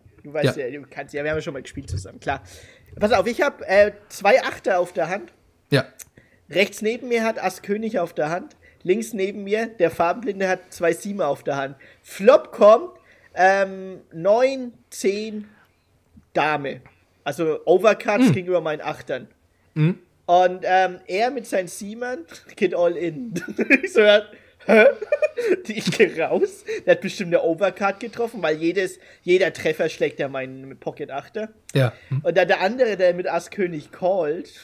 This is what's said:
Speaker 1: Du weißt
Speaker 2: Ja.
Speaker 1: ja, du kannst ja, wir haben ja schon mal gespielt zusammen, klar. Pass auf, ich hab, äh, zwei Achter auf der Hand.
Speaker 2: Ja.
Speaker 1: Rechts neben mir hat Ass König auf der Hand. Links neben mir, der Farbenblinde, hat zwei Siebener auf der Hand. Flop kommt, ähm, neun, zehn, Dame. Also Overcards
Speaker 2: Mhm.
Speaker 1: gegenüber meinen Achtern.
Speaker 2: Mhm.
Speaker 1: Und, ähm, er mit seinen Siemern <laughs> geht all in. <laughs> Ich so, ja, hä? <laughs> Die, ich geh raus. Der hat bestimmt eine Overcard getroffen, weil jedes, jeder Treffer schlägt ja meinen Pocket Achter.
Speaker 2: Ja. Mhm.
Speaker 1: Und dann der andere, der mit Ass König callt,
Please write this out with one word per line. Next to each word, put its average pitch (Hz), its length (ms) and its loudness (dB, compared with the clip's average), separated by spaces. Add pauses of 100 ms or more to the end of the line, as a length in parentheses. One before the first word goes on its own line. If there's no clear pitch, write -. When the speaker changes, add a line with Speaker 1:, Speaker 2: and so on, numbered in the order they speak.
(220)
Speaker 1:
Du 143 100 -18
weißt 147 240 -2
Speaker 2:
Ja. 135 100 -8
Speaker 1:
ja, 139 120 -10
du 135 80 -18
kannst 143 280 -16
ja, 143 100 -6
wir 151 60 -4
haben 156 80 -4
ja 151 40 -6
schon 156 120 -10
mal 131 80 -12
gespielt - 260 -16
zusammen, - 320 -10
klar. 135 220 -6 (560)
Pass 208 140 2
auf, 190 140 2
ich 240 140 -2
hab, 285 220 -2
äh, 202 300 4 (180)
zwei 226 320 2
Achter 214 360 -4
auf - 140 -2
der 165 160 -2
Hand. 208 240 -8 (380)
Speaker 2:
Ja. 135 160 2 (640)
Speaker 1:
Rechts 196 320 0
neben 233 260 -4
mir 226 160 0
hat 226 180 -4
Ass 185 200 -6
König 214 360 -4
auf 170 140 -4
der 151 160 -2
Hand. 185 280 -8 (260)
Links 220 320 -2
neben 196 300 -4
mir, 214 240 -2
der 175 220 0
Farbenblinde, 196 580 -2
hat 185 240 -4
zwei 170 200 0
Siebener 185 360 -4
auf 139 160 -4
der 143 120 -4
Hand. 139 200 -6 (260)
Flop - 500 2
kommt, 202 460 6 (360)
ähm, 190 680 0 (120)
neun, 240 600 0 (180)
zehn, 208 580 -4 (840)
Dame. 143 480 -2 (420)
Also 156 400 -2
Overcards 208 640 4
Speaker 2:
Mhm. 165 40 6
Speaker 1:
gegenüber 180 280 0
meinen 156 200 -4
Achtern. 135 480 -8 (460)
Speaker 2:
Mhm. 156 240 2 (280)
Speaker 1:
Und, 180 360 4
ähm, 180 440 2
er 214 240 0
mit 262 160 -8
seinen 185 220 -4
Siemern 240 520 -10 (180)
<laughs> - 180 -20
geht 175 180 0
all 175 220 0
in. 170 380 -8 (240)
<laughs> 262 240 4
Ich 381 100 -8
so, 285 80 4
ja, 208 220 8 (440)
hä? 220 180 8 (420)
<laughs> 480 400 -2
Die, 214 120 -8
ich - 180 -4
geh 165 240 4
raus. 175 440 -2 (220)
Der 185 80 6
hat 175 60 -2
bestimmt 175 340 -4
eine - 80 2
Overcard 190 560 -2
getroffen, 226 440 -8
weil 156 140 0
jedes, 180 420 -4 (240)
jeder 175 300 2
Treffer 160 360 -2
schlägt - 320 -4
ja 143 80 -4
meinen 135 500 -12
Pocket 139 320 -12
Achter. 208 380 -10 (260)
Speaker 2:
Ja. 127 180 2 (180)
Mhm. 135 120 -4
Speaker 1:
Und 170 140 0
dann 180 120 4
der 180 120 2
andere, 220 360 0
der 180 180 4
mit 180 140 -6
Ass 170 220 -4
König 170 400 -6
callt, 175 640 -2 (100)